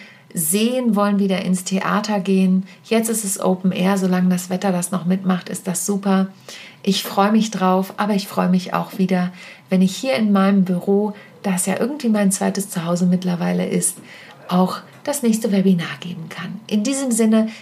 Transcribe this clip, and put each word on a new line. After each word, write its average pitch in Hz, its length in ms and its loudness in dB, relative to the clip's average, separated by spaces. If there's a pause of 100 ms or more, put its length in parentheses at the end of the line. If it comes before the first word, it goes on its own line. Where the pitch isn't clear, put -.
(340)
sehen, 220 640 0
wollen 202 240 2
wieder 190 220 2
ins 185 240 0
Theater 196 560 -2
gehen. 190 420 2 (220)
Jetzt 220 240 0
ist 220 160 -4
es - 160 -6
Open 185 320 0
Air, 190 240 0
solange 185 320 2
das 180 200 -2
Wetter 190 220 0
das 175 200 -4
noch 185 120 -4
mitmacht, 185 460 -2
ist - 180 -10
das 175 180 -4
super. 196 420 0 (540)
Ich 196 220 0
freue 208 300 2
mich 220 180 2
drauf, 185 460 0
aber 208 160 0
ich 196 160 -2
freue 180 180 0
mich 180 260 0
auch 170 240 -4
wieder, 180 360 0 (360)
wenn 185 120 2
ich 190 160 2
hier 262 160 -2
in 220 180 2
meinem 196 320 4
Büro, 196 500 0 (300)
das 185 220 -2
ja 190 120 -2
irgendwie 262 300 -2
mein 208 240 4
zweites 196 380 -2
Zuhause 175 360 -2
mittlerweile 180 640 0
ist, 180 300 -2 (500)
auch 185 300 2 (260)
das 285 200 -4
nächste 220 300 0
Webinar 185 340 2 (140)
geben 165 260 -12
kann. 180 400 -12
In 208 160 0
diesem 269 280 -2
Sinne, 220 360 4 (140)